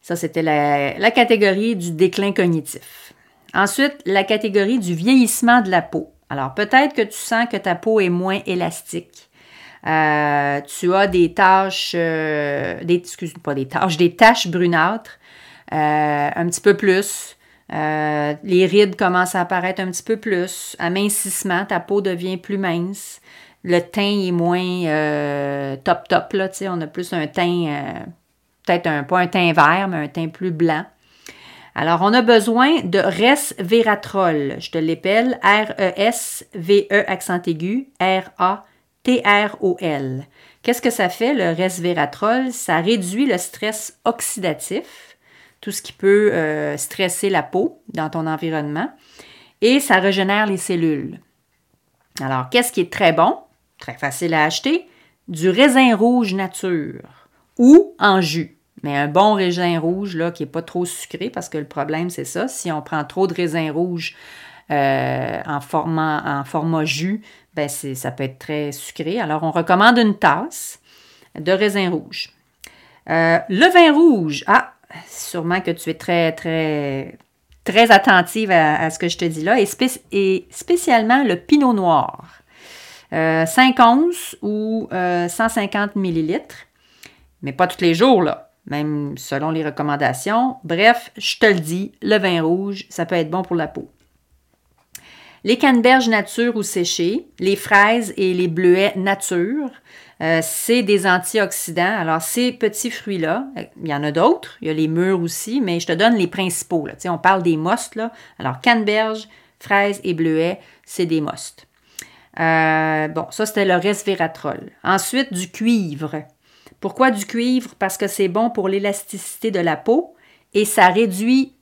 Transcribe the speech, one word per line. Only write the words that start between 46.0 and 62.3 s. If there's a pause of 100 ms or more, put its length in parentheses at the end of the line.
euh,
stresser
la
peau (120)
dans
ton
environnement, (720)
et
ça
régénère
les
cellules. (1040)
Alors,
qu'est-ce
qui
est
très
bon, (420)
très
facile
à
acheter ? (400)
Du
raisin
rouge
nature (560)
ou
en
jus. (260)
Mais
un
bon
raisin
rouge,
là,
qui
est
pas
trop
sucré,
parce
que
le
problème,
c'est
ça.